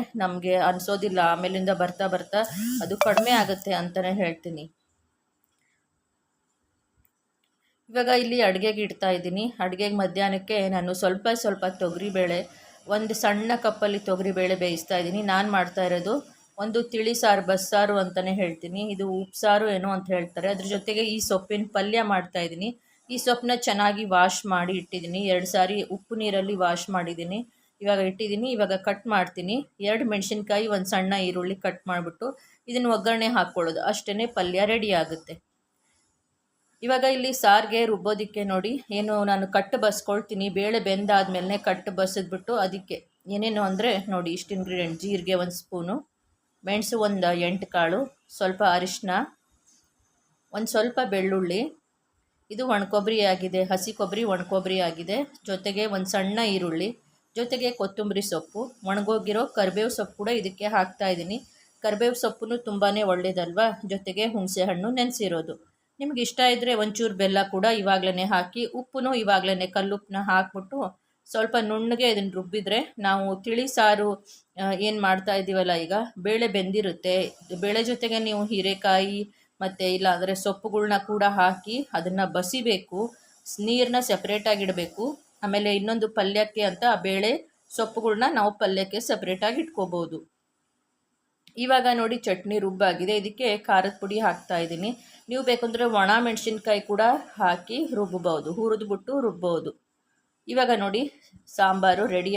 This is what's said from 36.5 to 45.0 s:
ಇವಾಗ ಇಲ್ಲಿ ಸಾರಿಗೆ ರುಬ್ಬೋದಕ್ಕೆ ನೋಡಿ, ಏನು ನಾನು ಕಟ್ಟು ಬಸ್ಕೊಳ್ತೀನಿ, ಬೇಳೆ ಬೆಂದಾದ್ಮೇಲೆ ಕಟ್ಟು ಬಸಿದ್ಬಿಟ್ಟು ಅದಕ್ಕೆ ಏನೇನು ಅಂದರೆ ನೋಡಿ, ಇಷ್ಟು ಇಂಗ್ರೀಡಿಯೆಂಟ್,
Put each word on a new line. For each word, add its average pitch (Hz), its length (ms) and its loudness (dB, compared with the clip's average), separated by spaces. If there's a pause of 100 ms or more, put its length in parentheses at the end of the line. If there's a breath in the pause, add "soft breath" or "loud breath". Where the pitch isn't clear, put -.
ಇವಾಗ 254 220 2 (100)
ಇಲ್ಲಿ 254 180 -2
ಸಾರಿಗೆ 220 520 6
ರುಬ್ಬೋದಕ್ಕೆ 208 580 -2
ನೋಡಿ, 196 300 -2 (180)
ಏನು 214 220 -2 (100)
ನಾನು 196 280 2
ಕಟ್ಟು 202 260 2
ಬಸ್ಕೊಳ್ತೀನಿ, 208 720 0
ಬೇಳೆ 202 300 0
ಬೆಂದಾದ್ಮೇಲೆ 190 800 2 (120)
ಕಟ್ಟು 185 220 -2
ಬಸಿದ್ಬಿಟ್ಟು 185 640 -2 (120)
ಅದಕ್ಕೆ 185 320 -6 (360)
ಏನೇನು 208 300 0
ಅಂದರೆ 202 280 0 (180)
ನೋಡಿ, 175 220 -2
ಇಷ್ಟು 180 240 -8
ಇಂಗ್ರೀಡಿಯೆಂಟ್, 180 460 -4